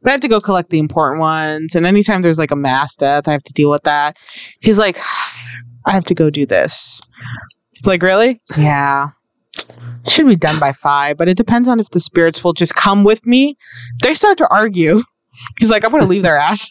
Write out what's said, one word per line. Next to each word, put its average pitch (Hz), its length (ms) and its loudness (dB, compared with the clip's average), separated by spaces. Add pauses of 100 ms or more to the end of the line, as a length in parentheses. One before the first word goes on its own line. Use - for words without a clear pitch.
"But 247 80 0
I - 20 2
have 277 80 -2
to 269 80 -2
go 220 120 2
collect 185 280 -2
the 160 100 0
important 151 420 -2
ones. 156 540 -4
And 170 120 0
anytime 202 340 2
there's, 170 160 2
like, 156 140 -2
a 143 60 -2
mass 139 400 -2
death, 143 300 0
I 156 60 0
have 143 120 -4
to - 100 -20
deal 147 160 2
with 147 140 -2
that." 147 320 -2 (440)
He's 208 180 2
like, 202 200 0 (880)
"I 190 60 0
have 190 140 0
to 185 80 -2
go 156 140 2
do 147 160 -2
this." - 560 -2 (720)
It's - 140 -14
like, 185 160 2
"Really?" 220 400 2 (160)
"Yeah. 143 520 0 (1000)
Should 311 180 2
be 214 100 6
done 156 240 -2
by 139 120 0
five, 143 440 -2
but 170 120 0
it 185 100 2
depends 240 300 0
on 233 120 2
if 202 100 -6
the 175 100 -2
spirits 165 440 0
will 175 80 0
just 165 220 -2
come 202 280 2
with 214 220 2
me." 269 320 2 (460)
They 285 120 0
start 403 240 2
to 320 100 2
argue. 196 560 2 (540)
He's 226 120 2
like, 220 160 2
"I'm 226 60 -2
gonna 302 120 4
leave 190 180 2
their 165 160 2
ass." 170 320 0